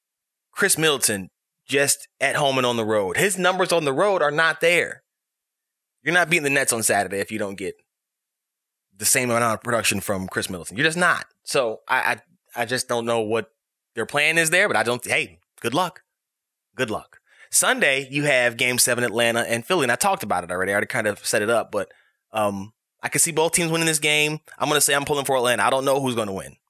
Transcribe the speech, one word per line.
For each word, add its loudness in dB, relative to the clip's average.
Chris 0
Middleton, 0
just 0
at 0
home 0
and 2
on 2
the -2
road. 0
His 0
numbers 2
on 2
the 0
road 2
are 2
not 0
there. 2
You're -2
not 2
beating 2
the 0
Nets 0
on -2
Saturday 0
if -4
you -6
don't -6
get -8
the -8
same 2
amount 2
of -12
production -2
from -4
Chris -4
Middleton. -10
You're 0
just -2
not. 0
So -2
I, 0
I, -2
I -2
just -4
don't -2
know 0
what -4
their -4
plan 0
is 2
there, 4
but 2
I 2
don't, -2
hey, -4
good -2
luck. -2
Good -2
luck. -10
Sunday, 2
you -2
have 2
Game 0
Seven, 2
Atlanta 2
and -2
Philly, 0
and 2
I 2
talked 0
about -2
it -10
already. -2
I 2
already 0
kind -2
of -4
set 0
it -2
up, 0
but, -4
um, -4
I -2
can -4
see 2
both 0
teams 0
winning 0
this 0
game. 0
I'm -2
gonna 2
say 2
I'm 2
pulling -2
for 0
Atlanta. 2
I 4
don't 0
know 2
who's -2
gonna -2
win -10